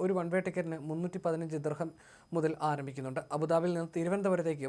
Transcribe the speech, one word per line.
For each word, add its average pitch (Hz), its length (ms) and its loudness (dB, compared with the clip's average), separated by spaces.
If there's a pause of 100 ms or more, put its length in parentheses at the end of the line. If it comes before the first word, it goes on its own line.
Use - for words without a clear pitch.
ഒരു 185 100 4
വൺ 180 160 2
വേ 185 120 2
ടിക്കറ്റിന് 170 380 -2
മുന്നൂറ്റി 165 460 -4
പതിനഞ്ച് 160 320 0
ദിർഹം 151 340 -2 (420)
മുതൽ 160 200 2 (100)
ആരംഭിക്കുന്നുണ്ട്. 135 580 -2 (120)
അബുദാബിയിൽ 165 420 2
നിന്ന് 165 220 -2
തിരുവനന്തപുരത്തേക്ക് 170 720 0